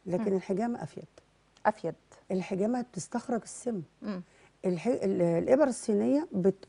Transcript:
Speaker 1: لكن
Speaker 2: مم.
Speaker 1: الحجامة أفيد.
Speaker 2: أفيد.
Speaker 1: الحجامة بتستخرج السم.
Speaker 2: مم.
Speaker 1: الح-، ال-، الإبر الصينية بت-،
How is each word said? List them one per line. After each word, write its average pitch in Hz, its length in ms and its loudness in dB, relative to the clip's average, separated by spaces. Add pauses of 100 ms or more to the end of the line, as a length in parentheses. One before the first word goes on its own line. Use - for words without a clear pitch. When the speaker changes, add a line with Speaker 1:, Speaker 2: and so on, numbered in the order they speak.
Speaker 1:
لكن 196 260 0
Speaker 2:
مم. 190 60 2
Speaker 1:
الحجامة 214 460 -2
أفيد. - 220 -14 (600)
Speaker 2:
أفيد. 170 280 0 (380)
Speaker 1:
الحجامة 202 500 0
بتستخرج 233 640 -6
السم. - 380 -6 (200)
Speaker 2:
مم. 190 220 -6 (420)
Speaker 1:
الح-، 180 220 0
ال-، 196 340 0
الإبر 180 460 4
الصينية 247 640 0
بت-، 190 380 0